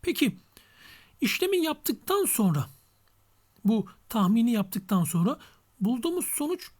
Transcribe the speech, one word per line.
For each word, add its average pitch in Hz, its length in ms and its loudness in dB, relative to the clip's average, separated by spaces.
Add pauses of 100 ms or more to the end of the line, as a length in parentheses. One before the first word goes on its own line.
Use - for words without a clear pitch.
Peki 311 340 -2 (840)
işlemi 370 360 0
yaptıktan 320 680 -2
sonra, 165 440 0 (960)
bu 208 220 2 (220)
tahmini 226 440 2
yaptıktan 196 520 0
sonra 180 340 0 (420)
bulduğumuz 254 440 0
sonuç 339 560 -4